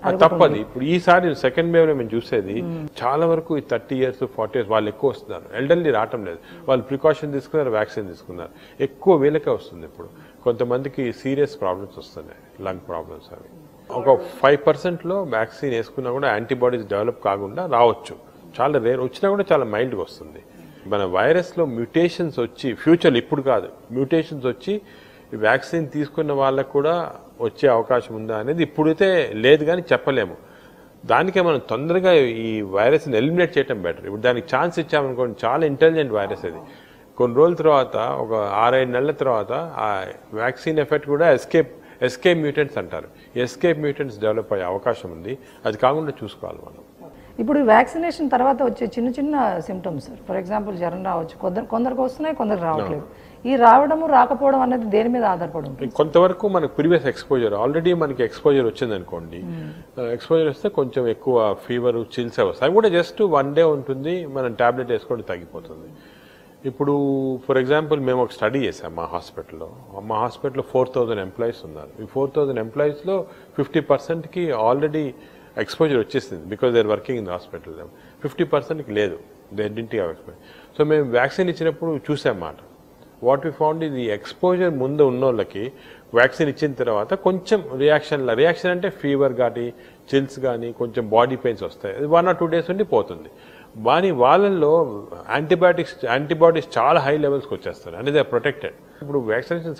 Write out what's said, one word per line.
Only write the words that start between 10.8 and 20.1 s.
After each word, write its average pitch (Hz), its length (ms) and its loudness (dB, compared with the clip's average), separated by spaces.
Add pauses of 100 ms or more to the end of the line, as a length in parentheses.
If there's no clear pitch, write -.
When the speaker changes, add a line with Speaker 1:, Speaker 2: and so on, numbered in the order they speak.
Speaker 1:
serious 135 480 -2
problems 95 380 -6
వస్తున్నాయి, - 680 -18
lung 92 240 -6
problems 82 440 -12
అవి. - 160 -20 (520)
ఒక 127 220 4
ఫైవ్ 143 440 2
పర్సెంట్లో 175 560 -2
vaccine 120 480 -4
వేసుకున్నా 120 400 -4
కూడా 135 220 -2
antibodies 120 560 0
develop 107 360 -4
కాకుండా 101 420 -2
రావచ్చు. 120 640 2 (260)
చాలా 143 200 0 (100)
rare, 127 220 0
వచ్చినా - 260 -4
కూడా 202 180 -2
చాలా 143 120 2 (100)
మైల్డ్‌గా 113 340 -2
వస్తుంది. 78 340 -20 (500)